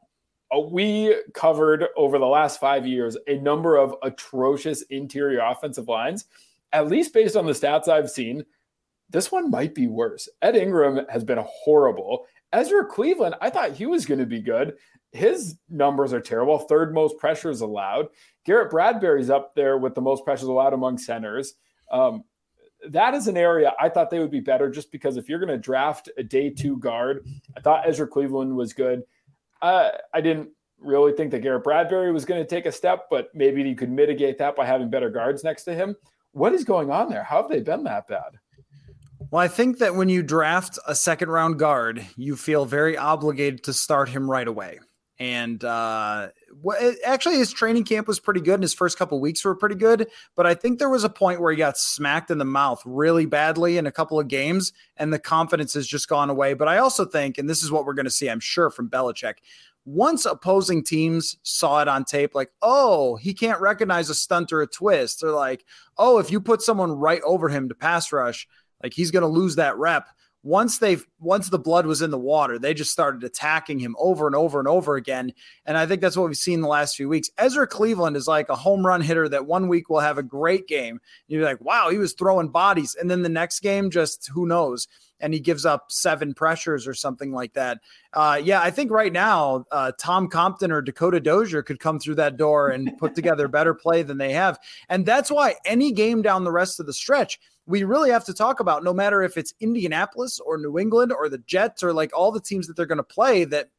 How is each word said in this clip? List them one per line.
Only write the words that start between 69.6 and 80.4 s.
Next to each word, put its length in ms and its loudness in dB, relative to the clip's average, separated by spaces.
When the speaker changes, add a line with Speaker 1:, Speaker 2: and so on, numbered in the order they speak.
Speaker 2:
rep." 280 0
Once 340 0
they've, 260 0
once 320 -2
the 80 0
blood 260 2
was 160 0
in 120 -2
the 60 -4
water, 420 0
they 120 -2
just 200 -4
started 320 -2
attacking 560 -4
him 180 -8
over 300 2
and 80 0
over 240 0
and 80 0
over 260 2
again. 380 -6
And 100 -2
I 80 2
think 160 -2
that's 160 0
what 120 0
we've 80 -6
seen 240 -2
the 80 0
last 280 0
few 120 -6
weeks. 200 -2
Ezra 280 2
Cleveland 500 0
is 120 -4
like 200 2
a 60 -2
home 320 2
run 140 4
hitter 300 2
that 160 -2
one 200 0
week 240 0
will 80 2
have 180 2
a 60 -4
great 460 -2